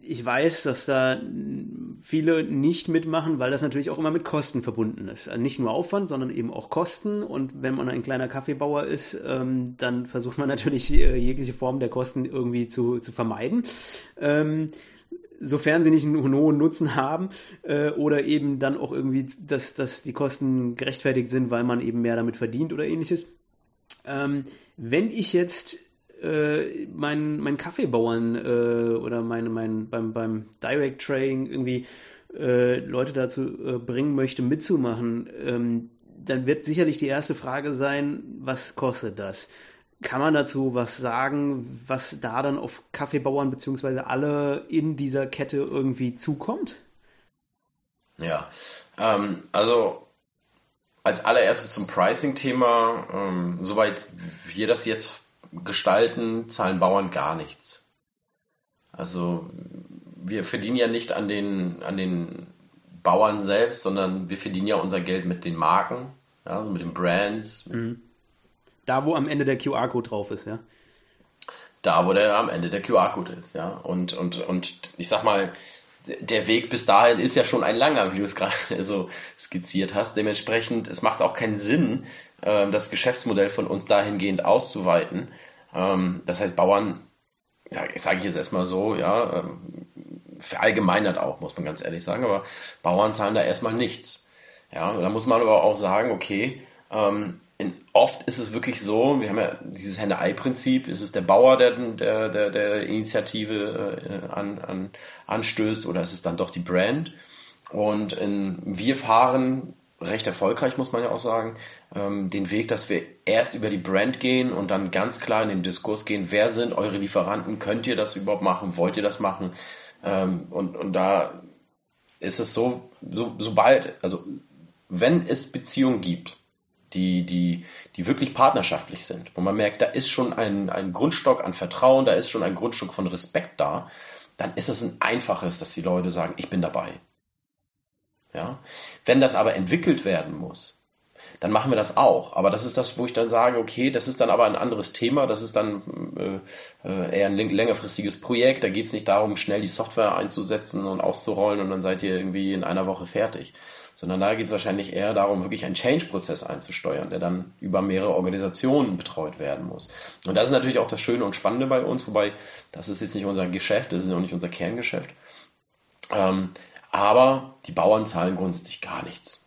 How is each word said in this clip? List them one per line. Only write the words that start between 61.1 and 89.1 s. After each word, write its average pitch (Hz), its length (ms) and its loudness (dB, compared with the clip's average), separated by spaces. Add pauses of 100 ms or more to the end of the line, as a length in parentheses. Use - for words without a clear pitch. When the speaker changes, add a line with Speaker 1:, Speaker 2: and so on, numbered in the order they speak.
Speaker 2:
an 101 160 -2
den, 98 540 -2
an 95 140 -6
den 92 500 -4 (560)
Bauern 104 400 4
selbst, 104 400 2
sondern 95 480 -2
wir 95 80 -6
verdienen 98 280 -4
ja 104 100 2
unser 90 240 0
Geld 90 260 -2
mit 90 180 -4
den 85 100 -4
Marken, 95 540 2 (360)
ja, 90 120 -6
also 107 140 -6
mit 87 120 -4
den 85 100 -6
Brands. 101 760 0
Speaker 1:
Mhm. 117 360 -6 (800)
Da, 131 200 0
wo 160 100 2
am 143 140 0
Ende 147 160 0
der 135 140 2
Q-R-Code 123 500 -2
drauf 104 220 -6
ist, 104 160 -8
ja? 110 120 -8 (1200)
Speaker 2:
Da, 87 240 4
wo 95 60 4
der, 101 240 6
am 113 120 2
Ende 85 220 -4
der 101 120 -4
Q-R-Code 92 500 2
ist, - 220 -16
ja. 82 220 -6
Und, 90 380 -4
und, 87 320 -4
und 92 320 -4 (180)
ich - 120 -4
sag 107 140 2
mal, 98 300 2 (680)
der 104 260 0
Weg 110 240 2
bis - 160 0
dahin 113 320 8
ist 123 160 2
ja 127 100 6
schon 117 200 2
ein 110 120 2
langer, 120 360 4
wie 95 60 -2
du 101 60 0
es 98 120 -6
gerade 98 180 0 (140)
<laughs> - 160 -4
so 95 260 -2 (280)
skizziert 95 560 -2
hast. 107 220 0
Dementsprechend, 110 720 0
es - 140 -4
macht - 200 2
auch - 120 2
keinen 110 220 -2
Sinn, 113 480 2 (380)
ähm, 101 300 2
das 104 180 0
Geschäftsmodell 101 600 2
von - 160 -4
uns 90 200 -4
dahingehend 101 580 2
auszuweiten. 90 840 2 (460)
Ähm, 92 520 0
das 90 140 -4
heißt, 92 160 -2
Bauern, 95 460 4 (680)
ja, - 100 -6 (140)
sag 92 220 2
ich 95 60 -4
jetzt 87 120 -4
erstmal 90 300 -2
so, 98 280 0
ja, 95 460 2